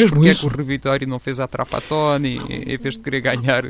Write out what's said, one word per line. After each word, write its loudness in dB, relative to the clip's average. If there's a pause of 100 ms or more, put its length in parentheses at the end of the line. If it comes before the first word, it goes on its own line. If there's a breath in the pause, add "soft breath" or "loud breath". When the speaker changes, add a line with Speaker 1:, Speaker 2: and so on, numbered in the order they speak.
Speaker 1:
mesmo 4
Speaker 2:
porquê 8
é 8
Speaker 1:
isso. 2
Speaker 2:
que -2
o -2
Rui -2
Vitória -2
não -4
fez -6
a -4
Trapattoni, -2 (100)
em -6
vez -6
de -12
querer -6
ganhar, 0